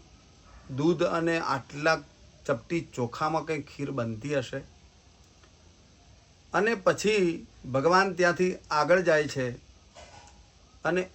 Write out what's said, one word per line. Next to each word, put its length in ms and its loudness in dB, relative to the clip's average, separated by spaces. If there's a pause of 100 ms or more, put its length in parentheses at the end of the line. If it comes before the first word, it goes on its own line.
(760)
દૂધ 280 2
અને 360 0
આટલા 600 -2 (440)
ચપટી 500 -4
ચોખામાં 500 -2
કંઈ 160 -4
ખીર 300 -10
બનતી 460 -6
હશે? 200 -6 (2000)
અને 220 2
પછી 720 2 (260)
ભગવાન 400 4
ત્યાંથી 420 2 (160)
આગળ 280 4
જાય 280 2
છે 240 -4 (1300)
અને 320 -2